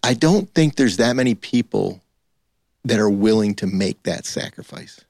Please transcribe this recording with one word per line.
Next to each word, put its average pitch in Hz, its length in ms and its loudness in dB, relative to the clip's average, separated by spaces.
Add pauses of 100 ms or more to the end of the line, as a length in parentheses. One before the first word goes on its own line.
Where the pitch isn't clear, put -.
I 123 120 0
don't 180 420 2
think 160 200 2
there's 117 220 2
that 117 200 2
many 123 180 2
people 98 640 -4 (840)
that 113 140 0
are 107 100 4
willing 104 460 2
to 101 120 -6
make 95 360 -2
that - 220 -6
sacrifice - 840 -12